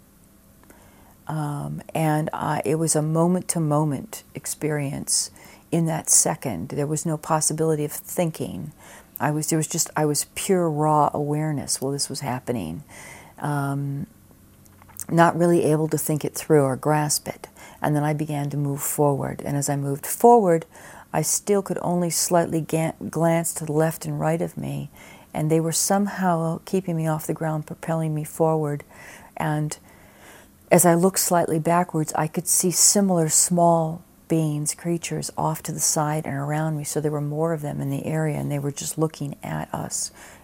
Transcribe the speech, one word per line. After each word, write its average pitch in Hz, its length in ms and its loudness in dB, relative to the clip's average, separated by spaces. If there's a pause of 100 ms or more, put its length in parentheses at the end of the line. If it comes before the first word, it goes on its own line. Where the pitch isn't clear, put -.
(1300)
Um, 147 540 -6 (120)
and 156 380 0
I, - 320 0
it 156 120 2
was 160 180 0
a 151 80 2
moment-to-moment 156 1200 0 (120)
experience - 960 -4 (420)
in 165 140 2
that 160 220 -4
second. 127 600 0
There 147 180 -2
was 151 180 -4
no 160 120 -2
possibility 156 680 0
of 147 80 -6
thinking. - 800 -6 (460)
I 147 140 0
was, 151 160 -2
there 170 80 0
was 156 100 0
just, - 300 -4
I 156 80 2
was 147 300 0
pure 180 360 0
raw 151 420 4
awareness 147 680 -2
while 135 120 -2
this 139 160 -4
was 135 120 -8
happening. 123 640 -4 (540)
Um, 139 680 -2 (1000)
not 170 280 4
really 170 280 4
able 151 240 2
to 151 100 0
think 151 260 -2
it - 100 -6
through 151 280 4
or 131 140 0
grasp 151 520 0
it. - 200 -12 (340)
And 151 140 2
then 147 80 2
I 151 100 0
began 147 360 -4
to 143 60 -6
move 143 260 -2
forward. - 600 0
And 143 120 -2
as 143 120 -2
I 143 80 -2
moved 139 300 -4
forward, 202 600 6 (460)
I 160 100 0
still 202 400 0
could 185 200 -6
only 175 280 0
slightly 170 500 0
ga-, 160 340 -2 (160)
glance 165 440 0
to 160 100 -8
the 151 80 -4
left 160 340 0
and 151 140 -4
right 160 220 0
of 160 140 -6
me. 143 340 -6 (440)
And 151 160 -2
they 160 100 4
were 165 120 0
somehow 180 920 0
keeping 185 320 -2
me 160 100 -2
off 156 200 -2
the - 80 -2
ground, 156 320 -4
propelling 160 480 -4
me 151 100 -4
forward. 156 600 0 (520)
And 151 400 -2 (920)
as 165 140 8
I 170 100 8
looked 185 260 4
slightly 170 380 2
backwards, 170 560 2
I 151 120 2
could - 220 -4
see - 220 2
similar 180 580 4
small 170 720 4 (260)
beings, 151 460 0
creatures 165 640 -4
off 156 240 -2
to 156 100 -8
the 156 60 -8
side 151 480 0
and - 80 -4
around 151 420 -2
me. 147 60 -6
So 151 180 -4
there 151 120 0
were 147 80 -2
more 151 320 -2
of 156 80 -4
them 143 200 -6
in 139 100 -4
the 139 160 -4
area, 156 300 -2
and 139 140 -4
they 143 80 -2
were 139 140 -4
just - 260 -8
looking 151 440 -4
at 151 300 -6
us - 380 -6 (340)